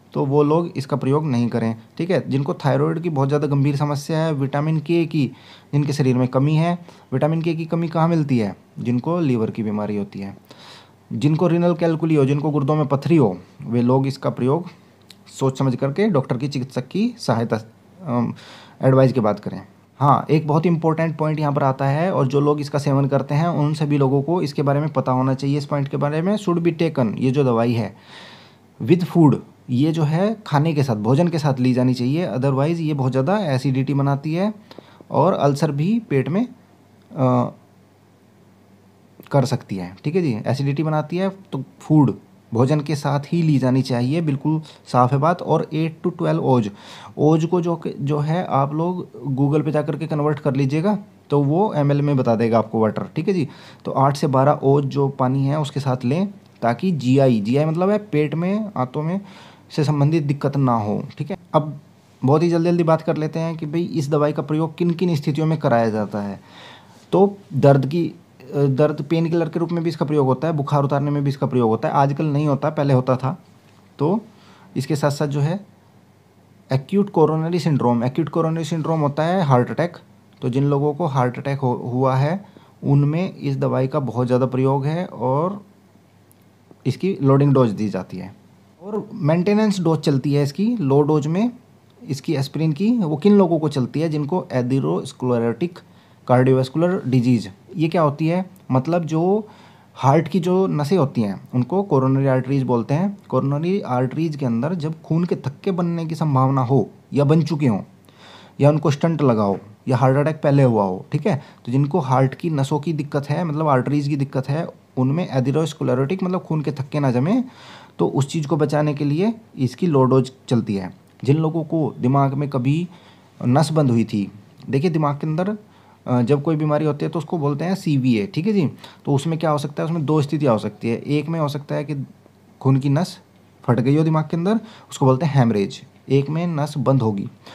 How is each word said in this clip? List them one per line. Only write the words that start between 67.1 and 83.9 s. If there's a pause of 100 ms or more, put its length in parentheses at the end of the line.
तो (160)
दर्द
की,
अ, (440)
दर्द
पेन
किलर
के
रूप
में
भी
इसका
प्रयोग
होता
है,
बुखार
उतारने
में
भी
इसका
प्रयोग
होता
है,
आजकल
नहीं
होता,
पहले
होता
था। (600)
तो (560)
इसके
साथ
साथ
जो
है (1080)
एक्यूट
कोरोनरी
सिंड्रोम,
एक्यूट
कोरोनरी
सिंड्रोम
होता
है
हार्ट
अटैक, (440)
तो
जिन
लोगों
को
हार्ट
अटैक
हो, (200)
हुआ
है (380)
उनमें
इस
दवाई
का